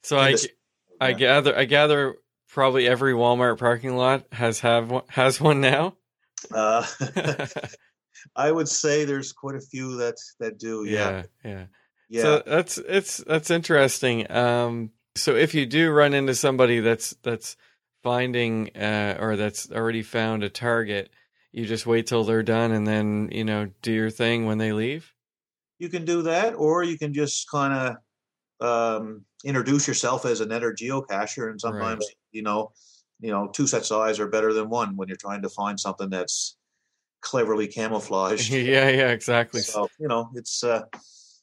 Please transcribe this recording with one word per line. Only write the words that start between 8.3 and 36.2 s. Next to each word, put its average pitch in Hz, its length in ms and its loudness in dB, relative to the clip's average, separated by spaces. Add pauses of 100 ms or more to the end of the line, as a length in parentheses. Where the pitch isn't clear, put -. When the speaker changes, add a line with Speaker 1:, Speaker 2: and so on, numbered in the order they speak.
Speaker 2:
I 143 160 0
would 160 180 0
say 151 340 0
there's 139 300 -4
quite 135 220 -12
a 131 60 -10
few 131 360 -10
that, 120 180 -2 (240)
that 110 200 -8
do, 110 260 -6
yeah. 104 240 -2
Speaker 1:
Yeah, 95 140 -6 (200)
yeah. 95 220 -12 (420)
Speaker 2:
Yeah. 113 140 -2
Speaker 1:
So 151 240 4
that's, 170 320 -2
it's, - 400 -4
that's 156 320 -2
interesting. 135 840 2
Um, 120 600 0 (240)
so 135 200 2
if 151 200 4
you 143 100 2
do 156 260 2
run 147 220 6
into 135 220 2
somebody 123 460 4
that's, 113 420 0
that's - 340 -6 (460)
finding, 120 720 -2
uh, 104 420 0
or 110 180 -2
that's 104 340 -4
already 113 320 -2
found 113 400 -2
a 101 60 -4
target, 110 600 -2 (420)
you 117 140 -6
just 110 220 -4
wait 117 200 2
till 117 160 0
they're 110 200 2
done 113 280 2
and 107 140 0
then, 107 460 0
you 110 120 -6
know, 104 280 -4 (100)
do 113 100 -4
your 110 200 0
thing 117 340 0
when 107 140 -2
they 110 120 0
leave? 120 420 -4 (680)
Speaker 2:
You 170 100 -10
can 170 160 -6
do 170 160 0
that, 175 320 0
or 160 300 2
you 170 160 -4
can 151 140 -6
just 143 360 -4
kinda, 135 520 -2 (580)
um, 110 640 -2 (180)
introduce 139 440 0
yourself 127 380 -2
as 113 160 0
another 113 320 -2
geocacher, 113 720 -6
and 110 80 -8
Speaker 1:
Right. 104 80 -14
Speaker 2:
sometimes, 110 440 -4 (260)
you 107 120 -10
know, 107 280 -2 (480)
you 110 120 -8
know, 101 160 -2
two 143 180 -2
sets 120 240 -2
of 107 100 0
eyes 110 200 0
are 104 80 -2
better 110 260 0
than 110 160 -2
one 110 260 -4
when 95 120 -8
you're 92 100 -10
trying 101 240 -10
to 98 80 -6
find 101 300 -6
something 98 300 -6
that's - 460 -6 (640)